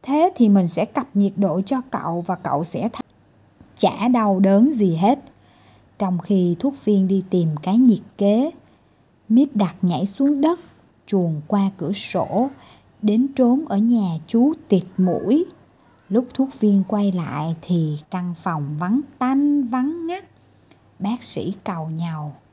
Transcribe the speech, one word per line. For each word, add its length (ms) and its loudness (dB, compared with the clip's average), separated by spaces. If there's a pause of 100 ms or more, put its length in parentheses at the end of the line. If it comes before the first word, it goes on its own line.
"Thế 340 2
thì 120 6
mình 200 4
sẽ 160 0
cập 300 -4
nhiệt 220 2
độ 240 0
cho 200 -2 (100)
cậu 360 -6
và 80 -4
cậu 300 -4
sẽ 240 -4
th-, 120 -8 (760)
chả 320 0
đau 320 2
đớn 320 6
gì 240 2
hết." 220 2 (800)
Trong 200 -2
khi 400 0
thuốc 260 -4
viên 240 2
đi 220 0
tìm 180 2 (140)
cái 160 0
nhiệt 240 6 (160)
kế, 320 2 (760)
Mít 280 2
Đặc 260 0
nhảy 240 0
xuống 340 0
đất, 200 2 (460)
chuồn 420 0
qua 280 0
cửa 160 -6
sổ, 580 -2 (520)
đến 240 2 (100)
trốn 320 2
ở 80 -2
nhà 340 0 (160)
chú 260 2 (160)
Tiệt 140 2 (140)
Mũi. 480 0 (640)
Lúc 260 0
thuốc 260 -4
viên 280 4
quay 240 0
lại 500 -4
thì 360 -2 (120)
căn 320 -6
phòng 360 -6
vắng 220 0 (180)
tanh, 460 0
vắng 420 -4
ngắt. 180 -8 (720)
Bác 240 -6
sĩ 320 -8 (100)
càu 320 -8
nhàu 400 -8 (160)